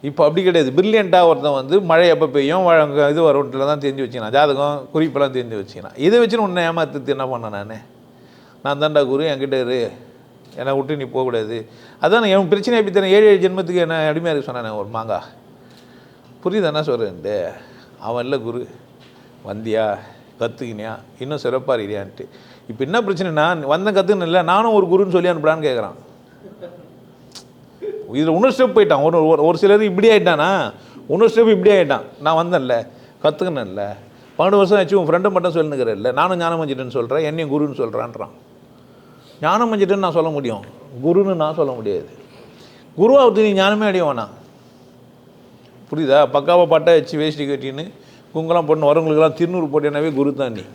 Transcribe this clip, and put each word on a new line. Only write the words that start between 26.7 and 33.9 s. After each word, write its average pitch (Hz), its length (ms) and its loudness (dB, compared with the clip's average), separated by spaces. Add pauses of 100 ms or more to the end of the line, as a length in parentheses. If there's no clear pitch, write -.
இதுல 160 180 0
இன்னொரு 247 200 2
ஸ்டெப் 254 200 2
போயிட்டான். 160 320 4
ஒரு, 170 100 2 (140)
ஒரு, 147 160 2
ஒரு 170 160 2
சிலர் 208 260 4
இப்படி 196 220 2
ஆயிட்டானா, 170 400 2 (600)
இன்னொரு 208 220 4
ஸ்டெப் 220 220 6
இப்படி 190 200 4
ஆயிட்டான். 143 300 0 (180)
நான் 160 180 2
வந்தேன்ல, 143 320 0 (500)
கத்துக்கணும்ல, 139 600 -4 (540)